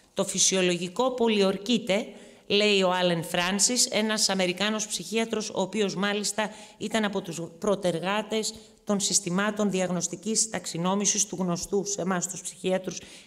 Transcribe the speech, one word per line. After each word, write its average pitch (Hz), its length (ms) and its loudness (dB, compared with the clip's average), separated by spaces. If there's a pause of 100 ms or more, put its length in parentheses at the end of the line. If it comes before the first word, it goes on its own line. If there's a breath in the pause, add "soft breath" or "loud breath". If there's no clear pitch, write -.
(140 loud breath)
Το 190 120 0
φυσιολογικό 185 840 2
πολιορκείται, 214 920 2 (420 loud breath)
λέει 208 360 4
ο 180 80 4
Άλεν 175 320 2
Φράνσις, 196 640 2
ένας 214 440 0
Αμερικάνος 190 580 0
ψυχίατρος, 220 640 -2
ο - 120 -2
οποίος 190 340 0
μάλιστα 202 540 0 (280 loud breath)
ήταν 214 280 0
από 196 160 -2
τους 165 200 -8 (180)
προτεργάτες 196 920 0 (300 loud breath)
των 202 160 2
συστημάτων 202 720 0
διαγνωστικής 180 800 0
ταξινόμησης 190 760 0
του 175 140 -10
γνωστού 185 460 -2
σε - 160 -4
εμάς 175 260 -2
τους - 140 -10
ψυχίατρους 185 600 -4 (260 loud breath)